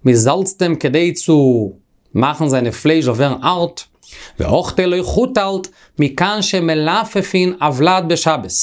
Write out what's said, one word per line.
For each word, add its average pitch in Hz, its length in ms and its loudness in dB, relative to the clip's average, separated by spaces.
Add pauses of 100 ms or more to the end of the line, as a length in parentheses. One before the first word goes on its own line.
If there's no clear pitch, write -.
מזלצתם 151 680 2
כדי 160 380 0
צו 127 580 2 (440)
מאכן 143 340 0
זיינע 123 220 0
פלייש 151 360 2
אויף 117 120 0
ערן 139 240 -2
ארט. 170 380 -2 (580)
ואוכתל 175 460 0
לא 175 100 0
יחותלת, 196 720 -2 (320)
מכאן 175 420 0
שמלפפין 185 1200 -2
הוולד 151 460 2
בשבת. 156 440 -2 (120)